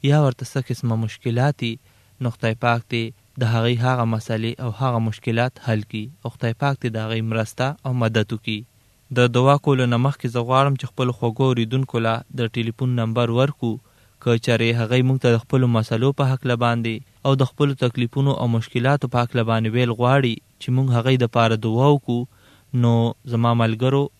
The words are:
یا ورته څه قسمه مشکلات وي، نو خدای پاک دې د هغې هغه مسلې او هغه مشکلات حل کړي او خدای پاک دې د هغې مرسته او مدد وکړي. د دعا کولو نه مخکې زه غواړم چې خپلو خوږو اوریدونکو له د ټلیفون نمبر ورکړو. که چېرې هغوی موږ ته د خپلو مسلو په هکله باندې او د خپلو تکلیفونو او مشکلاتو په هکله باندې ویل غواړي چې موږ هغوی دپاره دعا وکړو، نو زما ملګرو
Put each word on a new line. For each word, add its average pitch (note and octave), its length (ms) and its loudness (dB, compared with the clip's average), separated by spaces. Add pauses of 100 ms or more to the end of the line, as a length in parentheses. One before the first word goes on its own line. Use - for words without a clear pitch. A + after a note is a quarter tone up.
(100)
یا D3 160 6
ورته B2+ 240 -2
څه - 180 -6
قسمه A#2 360 -2
مشکلات B2 600 -2
وي، A2+ 60 -4 (480)
نو B2 160 -4
خدای A2+ 300 -2
پاک A#2+ 260 0
دې A#2 120 -2 (380)
د A2+ 120 0
هغې A#2 200 2 (120)
هغه B2+ 260 0
مسلې A2+ 400 -4 (120)
او A#2+ 140 -4
هغه B2 200 -2 (100)
مشکلات A#2 580 -4
حل A2 240 -2
کړي G#2+ 140 -10 (180)
او - 140 -8
خدای A2+ 260 -4
پاک C#3 160 0
دې B2 160 -6
د A2 100 -6
هغې A2+ 180 -4 (100)
مرسته A2 340 -4 (220)
او B2+ 40 -4 (120)
مدد A2 320 0
وکړي. G#2+ 220 -6 (600)
د B2 180 6
دعا C3 180 6 (120)
کولو C3+ 260 2
نه A#2 140 0
مخکې C#3 280 -4
زه B2 140 -2
غواړم C3+ 320 2
چې C3+ 120 -10
خپلو B2 260 0
خوږو A#2+ 320 0
اوریدونکو B2 460 -2 (100)
له A2+ 80 2 (260)
د - 0 - (160)
ټلیفون A#2 340 -4 (120)
نمبر A2+ 240 0 (100)
ورکړو. C3 360 0 (500)
که B2 80 0 (140)
چېرې A#2 240 2 (100)
هغوی A#2+ 300 2
موږ C3 160 2
ته B2 100 6
د A#2 80 2
خپلو C3 320 2
مسلو A2+ 340 0 (120)
په C#3+ 100 2
هکله B2+ 320 -2
باندې A#2 320 0 (320)
او C#3 140 4
د - 100 6
خپلو C#3+ 220 0 (100)
تکلیفونو C3 580 0
او B2 140 -2
مشکلاتو B2 580 0
په B2+ 120 0
هکله A#2+ 260 -2
باندې A2+ 240 0
ویل A#2+ 260 2
غواړي B2+ 340 2 (260)
چې - 160 -10
موږ C3+ 200 2
هغوی B2+ 280 2
دپاره A2+ 300 2 (120)
دعا A#2 260 2
وکړو، B2 280 0 (640)
نو A#2 100 4 (420)
زما A#2 260 2
ملګرو A#2+ 420 0 (180)